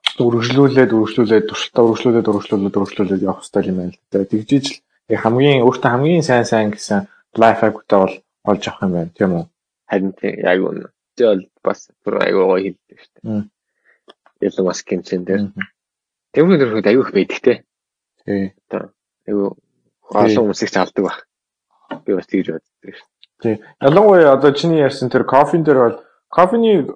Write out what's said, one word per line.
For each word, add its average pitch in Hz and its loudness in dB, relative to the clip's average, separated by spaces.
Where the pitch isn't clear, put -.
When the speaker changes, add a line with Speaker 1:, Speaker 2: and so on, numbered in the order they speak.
Speaker 1:
үргэлжлүүлээд, 123 2
үргэлжлүүлээд, 110 0
туршилтаа - -2
үргэлжлүүлээд, 113 0
үргэлжлүүлээд, 101 -4
үргэлжлүүлээд 98 -4
явах 95 -4
хэрэгтэй - -4
юм 92 -4
байна 90 -8
л - -20
да. 98 -2
Тэгжиж 110 -2
л - -14
яг 107 -2
хамгийн, 127 2
өөртөө 127 0
хамгийн 151 0
сайн, 120 0
сайн 110 0
гэсэн 101 -6
лайф 113 4
хакуудаа 104 0
бол 95 0
олж 101 -2
авах - -12
юм 95 -2
байна, 85 -6
тийм 95 -2
үү? 85 -4
Speaker 2:
Харин 95 -2
тийм, - -8
яг 92 0
үнэ. - -6
Тэ 123 0
бол 101 2
бас - -6
бүр 104 -8
аягүй 92 0
гоё 92 0
хэлдэг - -10
шүү - -20
дээ. - -20
Speaker 1:
Мм. 107 -6
Speaker 2:
Elon 95 -4
Musk-ийн 87 -8
чинь 90 -8
дээр. 95 -2
Speaker 1:
Мгм. 98 -8
Speaker 2:
Тэмүүлэр 151 2
хүүд 101 -2
аягүй 120 4
их - -12
байдаг, 95 -2
те. 123 2
Speaker 1:
Тий. 98 -4
Speaker 2:
Одоо 95 -12
аягүй 101 -2
Speaker 1:
Тий. - -10
Speaker 2:
олон 107 2
хүмүүсийг - -4
ч - -2
алдаг 95 -2
баг. - -6
Би - -4
бас 90 -6
тэгж 92 -2
боддог - -20
шүү - -20
дээ. 110 -2
Speaker 1:
Тий. - -
Ялангуяа 170 6
одоо 139 4
чиний 160 0
ярьсан 131 -2
тэр 170 0
кофен 151 2
дээр 147 4
бол 117 2
кофений, 202 2